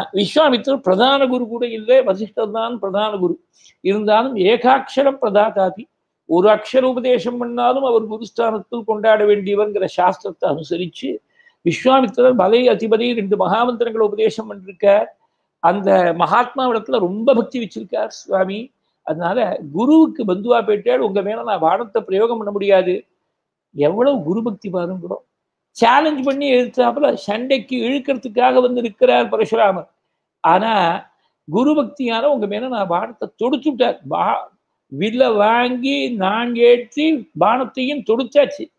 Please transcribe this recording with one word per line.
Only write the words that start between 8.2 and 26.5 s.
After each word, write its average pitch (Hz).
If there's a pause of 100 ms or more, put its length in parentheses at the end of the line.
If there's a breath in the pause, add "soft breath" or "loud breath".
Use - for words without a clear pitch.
கொண்டாட 214
வேண்டியவர்ங்கிற 202 (100)
சாஸ்திரத்தை 185
அனுசரிச்சு 165 (560 soft breath)
விஸ்வாமித்திரர் 254
மலை 214
அதிபதி 220
ரெண்டு 202
மகாமந்திரங்களை 220
உபதேசம் 220
பண்ணிருக்கார். 202 (520)
அந்த 196 (280)
மகாத்மாவிடத்துல 240
ரொம்ப 208
பக்தி 233
வச்சிருக்கார் 214
சுவாமி. 196 (460)
அதனால 170 (120)
குருவுக்கு 262
பந்துவா 208
போயிட்டால் 214
உங்க 202
மேல 214
நான் 220
வானத்தை 202
பிரயோகம் 220
பண்ண 208
முடியாது. 190 (800)
எவ்வளவு 202
குரு 190
பக்தி 208
பாருங்களோ. 180 (580)
சேலஞ்ச் 269
பண்ணி 277